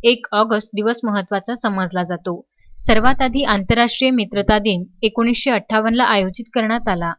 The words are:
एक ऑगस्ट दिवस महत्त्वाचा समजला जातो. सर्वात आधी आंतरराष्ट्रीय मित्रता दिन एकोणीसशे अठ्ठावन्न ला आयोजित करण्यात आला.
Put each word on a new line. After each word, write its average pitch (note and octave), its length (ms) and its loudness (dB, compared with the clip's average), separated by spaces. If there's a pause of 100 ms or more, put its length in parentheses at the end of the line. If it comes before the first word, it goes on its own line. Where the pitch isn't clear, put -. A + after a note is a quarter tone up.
एक B3 280 2
ऑगस्ट G#3+ 420 0
दिवस G#3+ 300 -2
महत्त्वाचा G3+ 500 -4
समजला F#3+ 480 -4
जातो. F3 380 -6 (380)
सर्वात A#3 440 4
आधी C4 220 0
आंतरराष्ट्रीय A#3 640 0
मित्रता G#3+ 480 0
दिन G3 260 -2 (180)
एकोणीसशे A#3 480 0
अठ्ठावन्न A3 460 0
ला B3 80 2
आयोजित G3 400 0 (100)
करण्यात A3+ 340 -2
आला. F3 300 -2